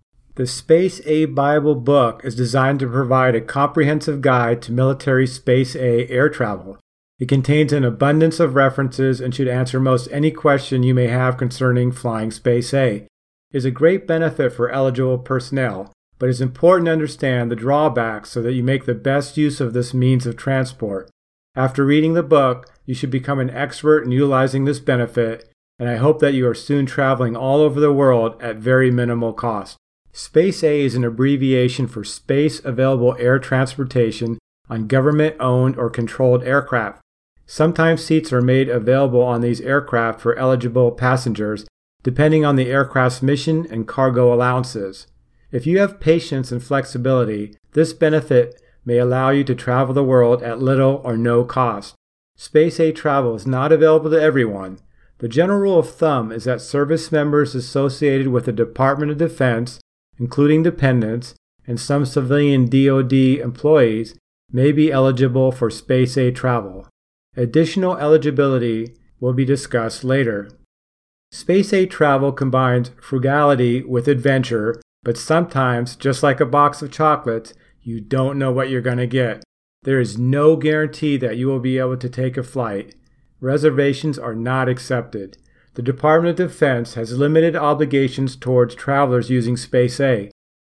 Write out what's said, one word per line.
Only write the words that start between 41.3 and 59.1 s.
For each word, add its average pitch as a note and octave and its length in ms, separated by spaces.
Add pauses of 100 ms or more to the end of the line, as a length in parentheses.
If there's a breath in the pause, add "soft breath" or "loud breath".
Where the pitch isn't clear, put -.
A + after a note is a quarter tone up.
depending D3+ 420
on C#3+ 120
the B2+ 140
aircraft's C3 520
mission D3+ 480
and A2+ 180
cargo B2 460
allowances. B2 720 (440)
If B2 160
you F3 120
have G3 200
patience D3 540
and B2 100
flexibility, B2 920 (160)
this D#3+ 220
benefit D3 640 (240 soft breath)
may A#2+ 140
allow B2+ 320
you C#3 140
to C3 100
travel B2+ 400
the C#3 100
world B2 380
at A#2 180
little C3+ 440
or A#2+ 120
no A#2+ 260
cost. A#2+ 520 (420)
Space D#3+ 420
A D#3+ 140
travel C#3 420
is G#2 120
not C3 260
available D#3 380
to D#3+ 100
everyone. G#2 580 (420)
The A#2 80
general F3+ 320
rule G3 180
of D3 120
thumb C3 420
is A2+ 120
that B2 160
service C#3+ 500
members D3 440
associated C3+ 720
with B2 160
the B2 80
Department C3+ 580